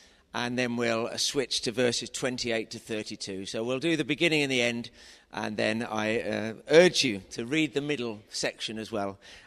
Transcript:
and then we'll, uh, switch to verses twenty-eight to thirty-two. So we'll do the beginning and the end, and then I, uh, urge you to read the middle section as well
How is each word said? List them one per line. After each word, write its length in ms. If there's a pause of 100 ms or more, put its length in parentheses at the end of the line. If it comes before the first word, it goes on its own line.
(340)
and 240
then 160
we'll, 320
uh, 100
switch 460
to 80
verses 400
twenty-eight 600
to 80
thirty-two. 680
So 160
we'll 160
do 180
the 80
beginning 380
and 80
the 120
end, 280 (420)
and 240
then 280
I, 360
uh, 340 (140)
urge 360
you 260
to 160
read 280
the 60
middle 400 (100)
section 480
as 120
well 300 (260)